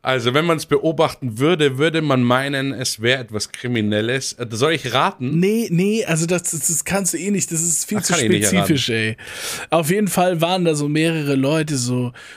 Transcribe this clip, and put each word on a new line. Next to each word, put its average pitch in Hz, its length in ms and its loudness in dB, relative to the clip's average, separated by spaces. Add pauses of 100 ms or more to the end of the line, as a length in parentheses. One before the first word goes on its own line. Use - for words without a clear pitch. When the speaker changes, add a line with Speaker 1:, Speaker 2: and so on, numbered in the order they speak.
Speaker 1:
Also, 123 280 0
wenn 151 100 2
man's 165 220 0
beobachten 143 720 0
würde, 147 380 2
würde 160 240 2
man 131 220 2
meinen, 135 500 0
es 120 280 -6
wäre 127 200 2
etwas 107 320 -8
Kriminelles. 113 800 -2
Äh, 120 160 -8
soll 127 240 0
ich 127 200 -4
raten? 147 460 0
Speaker 2:
Nee, 214 320 2
nee, 202 320 2
also 160 220 0
das, 170 180 -2
das, - 240 -4
das 165 160 -2
kannst 190 300 -2
du 165 40 -6
eh 185 140 -4
nicht, 190 220 -2
das 160 80 -2
ist 170 260 -2
viel 208 120 -2
Speaker 1:
Ach, 170 40 -4
Speaker 2:
zu - 80 -2
Speaker 1:
kann 160 120 0
ich 107 60 2
nicht 104 200 2
Speaker 2:
spezifisch, 131 400 2
Speaker 1:
erraten. 110 320 -2
Speaker 2:
ey. - 480 -10
Auf 160 200 2
jeden 202 200 2
Fall 180 320 2
waren 175 240 2
da 160 100 4
so 147 140 0
mehrere 151 460 2
Leute, 147 420 2
so, 123 340 -2 (240)